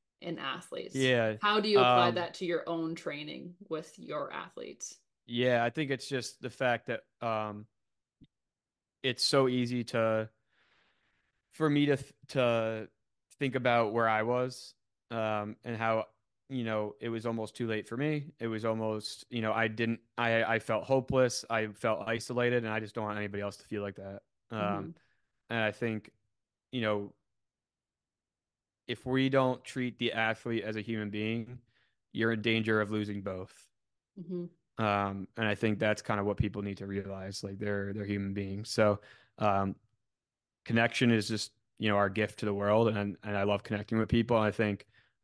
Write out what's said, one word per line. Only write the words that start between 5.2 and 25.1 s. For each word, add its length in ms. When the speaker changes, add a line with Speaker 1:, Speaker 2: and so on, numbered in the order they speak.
Speaker 2:
Yeah, 380
I 60
think 220
it's 160
just 340
the 80
fact 380
that, 160
um, 420
it's 200
so 240
easy 380
to, 440
for 180
me 180
to 100
th-, 160
to 600
think 160
about 380
where 140
I 160
was, 520
um, 520
and 140
how, 280
you 140
know, 360
it 100
was 160
almost 300
too 120
late 200
for 100
me. 420
It 80
was 180
almost, 640
you 120
know, 120
I 140
didn't, 340
I, 260
I 160
felt 240
hopeless. 640
I 180
felt 400
isolated, 560
and 100
I 60
just 160
don't 100
want 120
anybody 240
else 160
to 80
feel 160
like 140
that. 280
Um, 80
Speaker 1:
Mm-hmm. 300